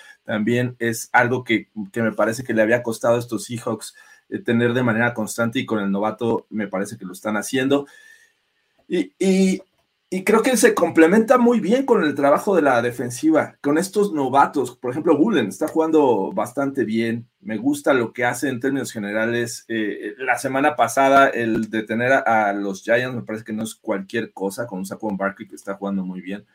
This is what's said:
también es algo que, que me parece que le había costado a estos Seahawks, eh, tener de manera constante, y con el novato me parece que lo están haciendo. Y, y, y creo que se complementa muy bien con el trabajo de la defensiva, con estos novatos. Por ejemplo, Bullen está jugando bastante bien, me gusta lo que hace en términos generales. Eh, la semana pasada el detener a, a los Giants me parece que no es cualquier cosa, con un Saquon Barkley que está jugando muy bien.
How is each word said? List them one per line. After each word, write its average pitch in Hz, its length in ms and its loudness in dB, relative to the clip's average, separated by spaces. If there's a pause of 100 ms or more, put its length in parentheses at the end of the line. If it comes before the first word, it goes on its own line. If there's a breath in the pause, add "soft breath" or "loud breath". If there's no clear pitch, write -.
(240 loud breath)
también 120 560 -2
es 113 320 -4
algo 123 320 2
que, 110 260 -2 (220)
que 120 100 -4
me 110 100 0
parece 110 320 -2
que 123 100 -6
le 110 80 4
había 117 200 2
costado 120 340 0
a 120 40 0
estos 117 240 -6
Seahawks, - 520 -8 (340 soft breath)
eh, 107 100 -6
tener 120 340 2
de 127 100 0
manera 120 300 2
constante, 113 460 -4
y 120 60 -2
con 110 140 -2
el 98 120 -2
novato 107 580 -2
me 104 180 -4
parece 98 300 -6
que 98 80 -14
lo 90 80 -12
están 107 240 -6
haciendo. 135 500 -2 (1000 soft breath)
Y, - 320 -4
y, 190 420 2 (480)
y 185 140 -6
creo 220 180 4
que 254 160 2
se 220 160 6
complementa 180 640 6
muy 240 240 4
bien 240 240 2
con 220 180 2
el 147 120 0
trabajo 147 380 2
de 170 80 4
la 127 200 4
defensiva, 123 800 0
con 143 160 0
estos 196 340 0
novatos. 139 640 2
Por 123 160 -6
ejemplo, 151 260 2
Bullen 156 300 2
está 151 220 -4
jugando 151 640 2
bastante 135 500 -4
bien, 113 440 -4 (120)
me 107 180 -8
gusta 143 360 0
lo 117 180 0
que 123 140 -4
hace 123 240 -2
en 123 100 -4
términos 135 320 -4
generales. 113 800 -4
Eh, 107 480 -4
la 123 200 -2
semana 135 380 -2
pasada 135 540 4
el 113 400 -2
detener 110 420 -2
a, 110 380 2
a 101 40 -2
los 101 300 -6
Giants 123 320 -2
me 101 80 -8
parece 110 220 -10
que 110 80 -10
no 110 100 -6
es 107 120 -10
cualquier 104 580 -6
cosa, 98 340 -6
con 95 120 -10
un 98 60 -8
Saquon 101 300 -8
Barkley 98 320 -6
que - 80 -18
está 98 200 -10
jugando 98 280 -4
muy 92 160 -10
bien. 95 360 -10